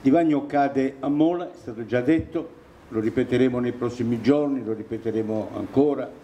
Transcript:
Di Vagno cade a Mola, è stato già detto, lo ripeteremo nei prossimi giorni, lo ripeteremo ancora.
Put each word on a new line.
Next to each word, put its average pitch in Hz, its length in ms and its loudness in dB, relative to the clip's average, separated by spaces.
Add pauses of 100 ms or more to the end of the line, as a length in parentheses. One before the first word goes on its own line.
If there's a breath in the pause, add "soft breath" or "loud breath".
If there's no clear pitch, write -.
Di 135 100 4
Vagno 151 360 4
cade 135 540 0
a 143 80 -4
Mola, 170 420 2
è - 100 -20
stato 117 260 -10
già 117 160 2
detto, 156 500 0 (380)
lo 110 100 -2
ripeteremo 123 580 2
nei 123 140 -2
prossimi 117 480 -4
giorni, 139 420 2
lo 110 120 -4
ripeteremo 110 840 -4
ancora. 127 520 0 (160)